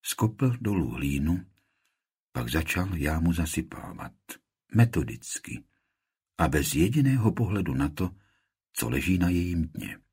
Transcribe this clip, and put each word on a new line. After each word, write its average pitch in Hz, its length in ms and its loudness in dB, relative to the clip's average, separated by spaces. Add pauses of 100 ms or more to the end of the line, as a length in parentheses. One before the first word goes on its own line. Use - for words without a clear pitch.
Skopl 120 600 0
dolů 95 280 0
hlínu, 71 560 0 (840)
pak 60 180 -6
začal 85 460 0
jámu 80 380 0
zasypávat, - 800 -6 (600)
metodicky 87 920 0 (720)
a 82 100 4
bez 69 280 2
jediného 123 560 4
pohledu 95 420 0
na 71 160 0
to, 92 260 -6 (580)
co 58 160 -6
leží 76 280 2
na 90 120 2
jejím 87 380 0
dně. - 320 -12 (140)